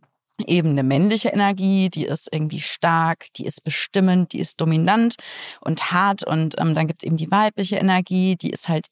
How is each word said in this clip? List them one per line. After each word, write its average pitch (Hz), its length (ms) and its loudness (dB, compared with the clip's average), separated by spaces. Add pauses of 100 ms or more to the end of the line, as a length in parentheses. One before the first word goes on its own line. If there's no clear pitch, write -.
(460)
eben 160 240 2
eine 139 140 2
männliche 190 460 2
Energie, 190 600 2
die - 140 -4
ist - 280 -6
irgendwie 156 280 -4
stark, 165 680 0 (100)
die - 80 -8
ist - 200 -8
bestimmend, 185 680 0
die - 60 -8
ist - 220 -6
dominant 170 560 2 (440)
und - 300 -4
hart. 196 340 0
Und, 160 360 0
ähm, 160 140 2
dann 160 120 2
gibt's - 180 -8
eben 165 120 0
die 156 140 -6
weibliche 202 460 0
Energie, 185 600 2
die - 140 -6
ist - 180 -8
halt 160 240 -2